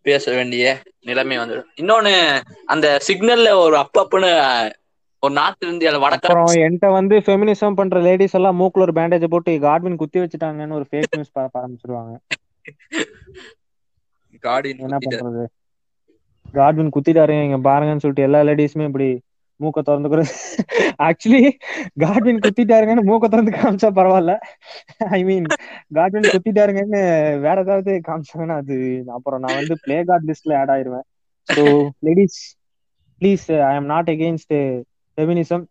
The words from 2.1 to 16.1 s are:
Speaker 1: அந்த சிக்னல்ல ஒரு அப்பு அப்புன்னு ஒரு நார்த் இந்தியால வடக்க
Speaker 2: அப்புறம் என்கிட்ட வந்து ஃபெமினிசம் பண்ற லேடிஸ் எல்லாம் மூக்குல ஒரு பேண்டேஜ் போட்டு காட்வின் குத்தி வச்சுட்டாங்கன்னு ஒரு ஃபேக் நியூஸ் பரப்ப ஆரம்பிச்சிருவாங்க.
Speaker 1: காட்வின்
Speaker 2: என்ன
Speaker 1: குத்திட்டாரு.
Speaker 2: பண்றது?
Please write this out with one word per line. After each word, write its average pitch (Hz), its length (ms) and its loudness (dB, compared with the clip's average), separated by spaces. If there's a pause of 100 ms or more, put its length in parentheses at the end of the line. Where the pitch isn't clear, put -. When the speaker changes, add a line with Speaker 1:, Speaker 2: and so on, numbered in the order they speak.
Speaker 1:
அந்த 147 420 2
சிக்னல்ல 220 460 2
ஒரு 165 240 4
அப்பு 139 240 0
அப்புன்னு 156 720 0 (480)
ஒரு 139 140 -2
நார்த் 160 300 -2
இந்தியால 165 360 -2
வடக்க 151 280 0
Speaker 2:
அப்புறம் 170 180 4
என்கிட்ட 170 460 2
வந்து 196 260 2
ஃபெமினிசம் 202 560 0
பண்ற 185 280 0
லேடிஸ் 185 340 2
எல்லாம் 185 240 2
மூக்குல 185 200 0
ஒரு 180 120 2
பேண்டேஜ் 165 360 0
போட்டு 170 320 -2
காட்வின் 170 360 0
குத்தி 156 240 -4
வச்சுட்டாங்கன்னு 156 520 -8
ஒரு 151 200 -8
ஃபேக் 147 200 -4
நியூஸ் 151 200 -8
பரப்ப 131 300 -8
ஆரம்பிச்சிருவாங்க. 120 560 -12 (2250)
Speaker 1:
காட்வின் 131 400 -6
Speaker 2:
என்ன 131 180 -8
Speaker 1:
குத்திட்டாரு. 131 260 -6
Speaker 2:
பண்றது? 120 220 -8 (1080)